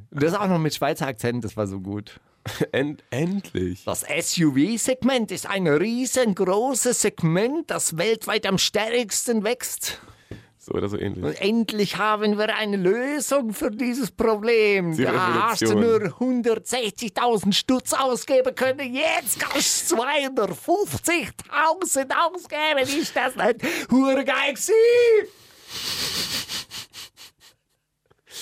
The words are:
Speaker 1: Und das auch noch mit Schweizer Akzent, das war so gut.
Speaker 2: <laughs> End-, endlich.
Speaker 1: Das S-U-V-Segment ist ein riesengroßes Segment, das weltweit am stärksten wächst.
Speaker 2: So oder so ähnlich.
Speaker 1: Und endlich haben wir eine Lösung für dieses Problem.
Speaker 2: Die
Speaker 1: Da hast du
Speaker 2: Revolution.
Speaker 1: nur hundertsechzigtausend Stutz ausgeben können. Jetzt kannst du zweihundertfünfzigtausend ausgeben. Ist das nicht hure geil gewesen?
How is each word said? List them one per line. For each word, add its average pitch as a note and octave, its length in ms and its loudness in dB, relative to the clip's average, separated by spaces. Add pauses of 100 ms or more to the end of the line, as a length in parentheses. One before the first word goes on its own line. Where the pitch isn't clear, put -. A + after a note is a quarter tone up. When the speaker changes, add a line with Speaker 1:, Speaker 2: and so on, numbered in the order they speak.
(100)
Speaker 1:
Und D3 120 -6
das E3 120 2
auch G3+ 140 0
noch F3+ 100 4
mit D#3 160 0
Schweizer D3+ 320 -2
Akzent, A#2+ 380 -4
das - 120 -10
war G#2 120 -2
so G2 120 -8
gut. G2+ 380 -10 (260)
Speaker 2:
<laughs> - 280 -6
End-, C#3+ 380 -2
endlich. B2 760 -4
Speaker 1:
Das - 180 -4
S-U-V-Segment F#3 1300 0
ist - 180 -8
ein F#3+ 200 0
riesengroßes A3+ 1300 2
Segment, G#3+ 720 0
das E3+ 260 -4
weltweit A3 500 -2
am F#3+ 120 2
stärksten A3 840 0
wächst. - 560 -6 (580)
Speaker 2:
So - 160 -8
oder F#2+ 140 -2
so G2+ 80 -6
ähnlich. F#2+ 280 -6
Speaker 1:
Und F#3 160 -6
endlich G#3 560 0
haben G#3 420 0
wir G#3+ 160 0
eine G#3 220 -2
Lösung A#3+ 760 0
für G#3+ 200 -4
dieses A#3+ 400 -4
Problem. G#3 840 2
Speaker 2:
Die C#3+ 60 2
Speaker 1:
Da F3+ 480 2
hast G#3 120 -2
du A3 80 4
Speaker 2:
Revolution. G#3+ 320 4
Speaker 1:
nur F#3+ 180 -4
hundertsechzigtausend A#3 1300 0
Stutz - 400 0
ausgeben C4 640 2
können. C4 400 -2
Jetzt - 460 0
kannst - 500 0
du D4 60 2
zweihundertfünfzigtausend C#4+ 2250 0
ausgeben. D#4 600 0 (220)
Ist - 160 -4
das B3+ 180 0
nicht A3 220 2 (340)
hure C4+ 340 4
geil C4+ 260 0
gewesen? - 220 -2 (3750)